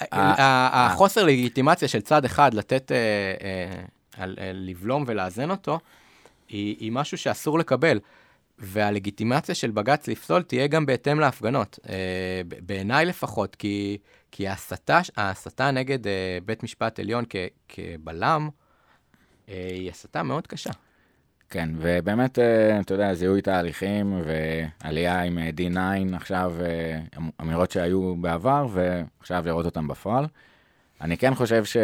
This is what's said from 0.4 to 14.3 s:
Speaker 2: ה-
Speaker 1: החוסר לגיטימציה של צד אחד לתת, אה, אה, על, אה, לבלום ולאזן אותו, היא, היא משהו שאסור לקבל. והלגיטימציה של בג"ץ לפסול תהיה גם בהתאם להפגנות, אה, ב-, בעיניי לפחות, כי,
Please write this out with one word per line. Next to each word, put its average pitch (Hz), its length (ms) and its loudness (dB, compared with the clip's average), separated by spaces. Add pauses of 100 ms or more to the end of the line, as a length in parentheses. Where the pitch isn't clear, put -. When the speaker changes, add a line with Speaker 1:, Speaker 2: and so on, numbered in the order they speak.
Speaker 2:
ה- 127 440 6
Speaker 1:
החוסר 196 380 4
לגיטימציה 135 640 4
של 110 120 0
צד 151 240 4
אחד 127 300 4
לתת, 131 380 -2
אה, 135 40 2
אה, 95 840 -2 (340)
על, 95 240 -8
אה, 92 140 -8
לבלום 95 520 -4
ולאזן 107 440 -4
אותו, 165 280 -4 (720)
היא, 104 320 -4
היא 110 120 -6
משהו 139 260 -4
שאסור 147 400 0
לקבל. 139 400 2 (640)
והלגיטימציה 104 920 0
של 120 160 -2
בג"ץ 107 380 0
לפסול 165 340 0
תהיה 127 240 0
גם 151 200 2
בהתאם 143 340 2
להפגנות, 123 580 0 (100)
אה, 95 60 -6 (540)
ב-, 87 180 -16
בעיניי 101 400 0
לפחות, 113 500 -4
כי, 101 420 -4 (340)